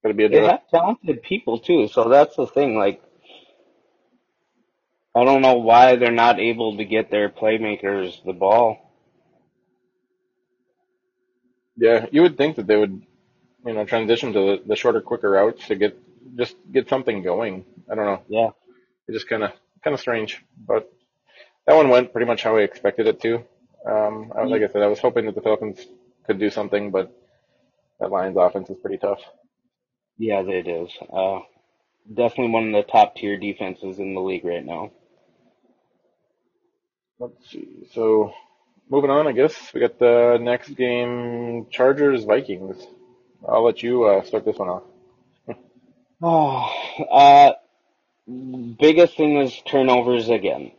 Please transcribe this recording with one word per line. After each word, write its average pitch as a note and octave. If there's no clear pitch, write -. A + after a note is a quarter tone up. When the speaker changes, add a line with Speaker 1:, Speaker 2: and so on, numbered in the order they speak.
Speaker 1:
gotta G#2+
be G#3+
Speaker 2:
They D3+
Speaker 1:
addressed. G#3+
Speaker 2:
have E3+
talented F#3
people, A#2
too, D3
so A#2
that's C#3+
the C3
thing. C3
Like, G2+
I A#2+
don't C3+
know B2+
why B2
they're A#2+
not A#2
able A2+
to G#2+
get A2
their G#2
playmakers G2+
the F#2
ball. G#2+
Speaker 1:
Yeah, A2+
you D3
would E3+
think D#3
that G2+
they G#2
would, G2+
you A#2
know, G#2+
transition A#2
to G#2
the, G2
the G#2
shorter, A#2
quicker A#2
routes G2
to G#2+
get, G2+
just A#2+
get B2+
something A#2+
going. F#2
I G#2+
don't G#2+
know. G2
Speaker 2:
Yeah. A2
Speaker 1:
It's A2
just -
kinda, G#2+
kinda D3
strange, A2+
but A2
that D3+
one D3+
went B2
pretty A#2
much A#2
how A2+
I G#2+
expected G#2
it -
to. A#2
Um, G#2+
I, A2
like G#2+
I G#2
said, G#2
I G#2
was G#2
hoping A#2
that G#2
the G#2
Falcons G#2+
could G2
do G#2
something, G2+
but F#2+
that -
Lions F#2+
offense F2+
is F#2+
pretty G2
tough. G2
Speaker 2:
Yeah, G#2+
it F#2
is. E2+
Uh, F#2+
definitely A#2
one A2+
of G#2
the -
top G#2+
tier G2+
defenses F#2+
in F#2+
the F#2
league F#2
right E2+
now. E2+
Speaker 1:
Let's -
see. -
So, A2
moving C#3
on, D3
I C3
guess. C#3+
We A#2+
got A#2+
the A#2+
next A#2+
game: A#2+
Chargers, C#3
Vikings. G2+
I'll A2+
let A#2
you, A#2+
uh, G2
start A2
this G#2+
one F#2
off. F2+
<laughs> A2+
Speaker 2:
Oh, D#3
uh, C#3
biggest D#3
thing D3
is C3
turnovers B2
again. F#2